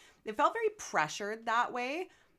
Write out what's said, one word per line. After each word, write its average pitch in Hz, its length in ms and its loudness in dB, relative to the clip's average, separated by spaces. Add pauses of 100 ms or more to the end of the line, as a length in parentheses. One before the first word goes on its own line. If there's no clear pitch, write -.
(240)
it 214 120 -8
felt 311 160 6
very 440 240 0
pressured 208 720 -2
that 233 260 2
way, 269 360 -4 (300)